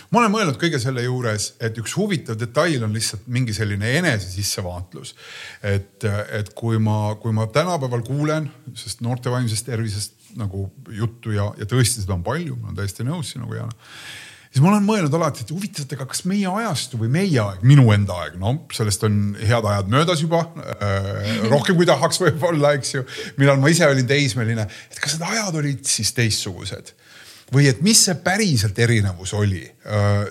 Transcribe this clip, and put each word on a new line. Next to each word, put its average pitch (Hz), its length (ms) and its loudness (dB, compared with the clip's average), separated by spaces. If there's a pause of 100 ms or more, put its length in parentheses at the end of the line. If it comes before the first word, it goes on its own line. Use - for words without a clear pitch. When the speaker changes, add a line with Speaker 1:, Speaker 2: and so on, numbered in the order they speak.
(120)
Speaker 1:
Ma 220 80 4
olen 226 140 4
mõelnud 196 240 0
kõige 156 240 0
selle 120 220 -2
juures, 120 480 -2 (100)
et 113 160 -4
üks 110 180 -8
huvitav 151 440 -2
detail 143 440 0
on 107 120 -2
lihtsalt 110 320 -6
mingi 123 260 -2
selline 104 460 -2
enese 110 320 -2
sissevaatlus. 90 840 -8 (480)
Et, 101 420 -2 (360)
et 101 160 -6
kui 113 240 0
ma, 107 420 0
kui 113 100 -2
ma 110 160 2
tänapäeval 135 560 0
kuulen, 147 460 -2 (260)
sest - 300 -12
noorte 123 240 -2
vaimsest 120 380 -2
tervisest 107 500 -4 (200)
nagu 98 340 -6 (180)
juttu 107 460 -4
ja, 101 240 0
ja 107 100 -6
tõesti 120 320 2
seda 92 160 -2
on 87 80 -4
palju, 139 320 -4
ma 107 140 -10
olen 95 100 -8
täiesti 101 240 -6
nõus 160 300 -6
sinuga, 113 260 -8
Jana. 113 160 -10 (760)
Siis 131 140 0
ma - 80 8
olen 208 100 4
mõelnud 196 320 2
alati, 156 300 -2
et - 80 -10
huvitav, 180 320 -8
et 139 100 -12
ega 135 100 -8
kas - 220 -8
meie 202 220 0
ajastu 185 500 -4
või 113 80 0
meie 160 320 2
aeg, 98 240 -4
minu 135 280 8
enda 98 280 4
aeg, 76 160 -8
no 110 220 -2 (180)
sellest 107 320 -2
on 104 120 2 (200)
head 113 240 2
ajad 101 240 0
möödas 156 320 2
juba, 165 220 0 (320)
äh, - 560 -2 (160)
Speaker 2:
<laughs> 117 80 2
Speaker 1:
rohkem 165 260 4
kui 170 80 4
tahaks 160 320 4
võib-olla, 156 560 4
eks - 220 -4
ju, 127 60 -4 (340)
millal 139 260 6
ma 160 80 6
ise 165 160 6
olin 131 220 2
teismeline, 117 560 0 (260)
et - 80 -16
kas 147 160 -4
need 165 140 -8
ajad 208 260 -2
olid 147 320 -2
siis - 240 -2
teistsugused? 98 800 -4 (600)
Või 143 160 6
et 127 160 2
mis 220 160 6
see 180 160 2
päriselt 160 640 0
erinevus 98 560 2
oli? 101 260 0 (260)
Äh, 101 440 2